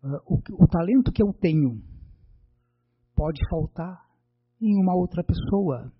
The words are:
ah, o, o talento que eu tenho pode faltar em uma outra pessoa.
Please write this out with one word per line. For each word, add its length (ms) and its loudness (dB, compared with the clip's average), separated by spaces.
ah, 240 -8
o, 100 -2
o 300 4
talento 460 2
que 100 0
eu 100 0
tenho 500 0
pode 260 -2
faltar 480 -6
em 200 2
uma 140 2
outra 280 -2
pessoa. 760 -2